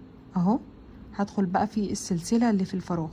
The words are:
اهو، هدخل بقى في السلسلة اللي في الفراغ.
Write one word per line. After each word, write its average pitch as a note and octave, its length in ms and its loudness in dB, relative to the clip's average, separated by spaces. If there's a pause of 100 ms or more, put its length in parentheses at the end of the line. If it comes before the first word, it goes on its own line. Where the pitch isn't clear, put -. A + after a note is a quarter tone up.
(360)
اهو، F#3+ 220 4 (580)
هدخل G3+ 300 0
بقى F#3+ 200 2
في G#3 260 -2
السلسلة A3 580 2
اللي F#3+ 140 4
في - 100 -6
الفراغ. E3+ 380 -2